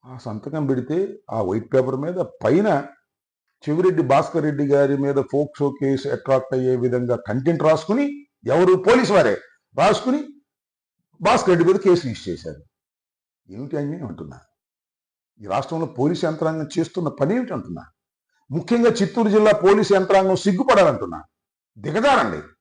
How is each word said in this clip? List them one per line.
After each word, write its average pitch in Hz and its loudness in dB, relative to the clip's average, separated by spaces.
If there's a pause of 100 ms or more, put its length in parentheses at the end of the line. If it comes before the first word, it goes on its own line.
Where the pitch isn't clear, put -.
ఆ 127 -18
సంతకం 139 -8
పెడితే 151 -4 (120)
ఆ 113 -4
వైట్ 107 -4
పేపర్ 131 2
మీద 156 -6
పైన 170 0 (800)
చెవిరెడ్డి 165 2
భాస్కర్ 147 2
రెడ్డి 147 -2
గారి 139 2
మీద 139 -2
పోక్సో 143 -2 (100)
కేసు 135 -2
అట్రాక్ట్ 131 -2
అయ్యే 127 0
విధంగా 123 -2 (120)
కంటెంట్ 135 -2
రాసుకుని, 202 0 (200)
ఎవరు? 180 4
పోలీసు 214 2
వారే 131 4 (400)
రాసుకుని 254 0 (1000)
భాస్కర్ 214 2
రెడ్డి 170 4
మీద 190 4
కేసు 180 4
రిజిస్టర్ 107 -8
చేశారు. 78 -12 (920)
ఏమిటి 139 -10
అన్యాయం 147 -8
అంటున్నా? 78 -14 (1040)
ఈ 101 -18
రాష్ట్రంలో 147 -4
పోలీసు 170 -2
యంత్రాంగం 156 -4 (100)
చేస్తున్న 160 -4
పని 147 -2
ఏమిటి 247 -4
అంటున్నా? 87 -12 (680)
ముఖ్యంగా 233 0
చిత్తూరు 220 -2
జిల్లా 214 4
పోలీసు 202 4
యంత్రాంగం 190 2
సిగ్గుపడాలంటున్నా. 175 2 (540)
దిగజారండి. 131 0 (180)